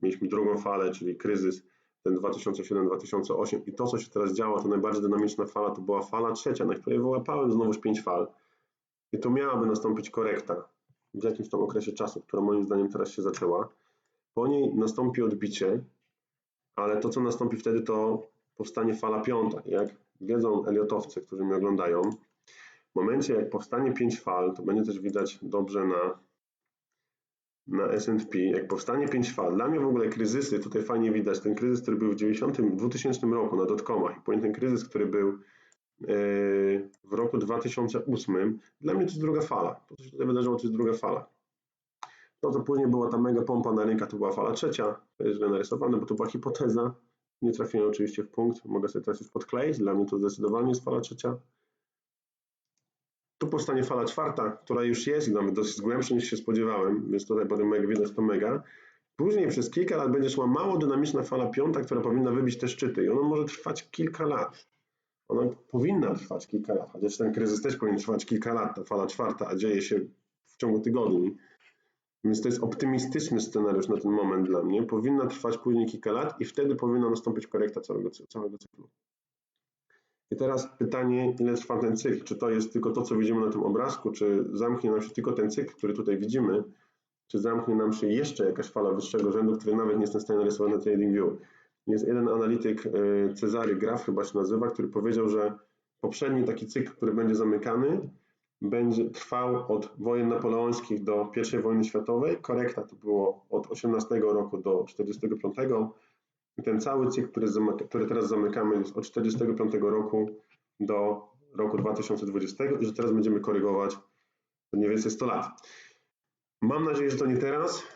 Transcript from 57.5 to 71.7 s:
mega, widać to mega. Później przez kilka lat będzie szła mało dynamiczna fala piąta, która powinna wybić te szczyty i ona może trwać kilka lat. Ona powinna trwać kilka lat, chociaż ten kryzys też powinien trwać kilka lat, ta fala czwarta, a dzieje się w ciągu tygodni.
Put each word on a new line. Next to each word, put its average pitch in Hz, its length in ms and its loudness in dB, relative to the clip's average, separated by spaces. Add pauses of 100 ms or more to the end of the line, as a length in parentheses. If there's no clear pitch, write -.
mega, 104 200 2
widać 104 240 0
to 110 100 -2
mega. 107 400 0 (540)
Później 190 320 2
przez 123 220 -2
kilka 170 260 0
lat 135 160 2
będzie 139 180 2
szła 127 160 0
mało 170 320 2
dynamiczna 139 440 2
fala 127 240 -2
piąta, 143 340 0
która 123 200 -2
powinna 123 300 2
wybić 123 280 0
te 123 100 -2
szczyty 120 360 0
i - 40 4
ona 135 140 4
może 151 220 2
trwać - 460 -8
kilka 160 360 -4
lat. 135 400 -4 (640)
Ona 123 220 2 (200)
powinna 135 440 2
trwać - 320 -8
kilka 107 280 -2
lat, - 180 -4
chociaż 104 240 -2
ten 110 160 0
kryzys 107 300 0
też 135 140 0
powinien 101 240 0
trwać 107 260 -2
kilka 117 280 0
lat, 110 220 -2
ta 98 80 -8
fala 98 220 -2
czwarta, 107 420 -4
a 92 80 -2
dzieje 101 260 2
się 101 180 0 (460)
w - 100 -20
ciągu 110 240 2
tygodni. 101 560 2 (880)